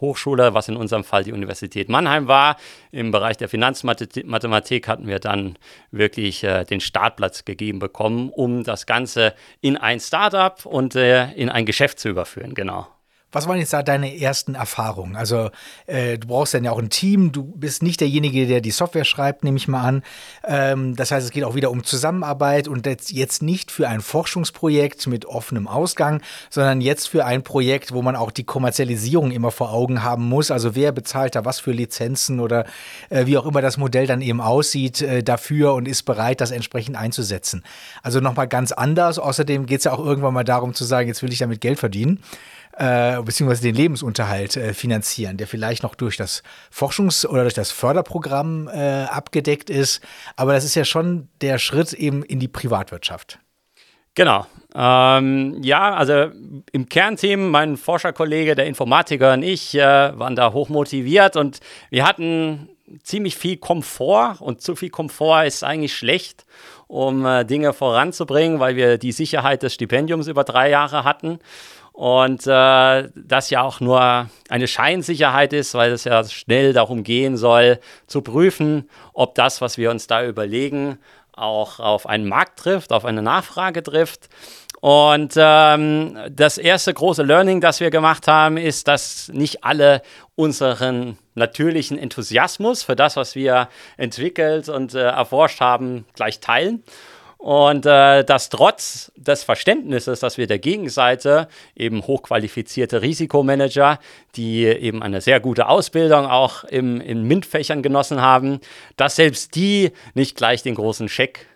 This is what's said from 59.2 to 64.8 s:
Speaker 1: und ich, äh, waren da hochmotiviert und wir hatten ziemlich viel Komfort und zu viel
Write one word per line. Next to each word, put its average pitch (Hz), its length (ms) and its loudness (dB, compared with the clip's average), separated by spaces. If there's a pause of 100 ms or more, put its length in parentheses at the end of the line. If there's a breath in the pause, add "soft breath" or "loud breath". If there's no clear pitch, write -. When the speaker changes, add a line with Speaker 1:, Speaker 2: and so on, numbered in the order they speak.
Speaker 1:
und 131 80 0
ich, 180 320 -4
äh, 139 440 4
waren 123 160 -6
da 117 200 2
hochmotiviert 147 800 2
und 143 240 -2 (300 loud breath)
wir 127 160 2
hatten 165 640 -2 (320)
ziemlich 202 340 -6
viel 180 220 -6
Komfort 185 800 0
und 123 220 -8
zu 175 140 -6
viel 185 120 -8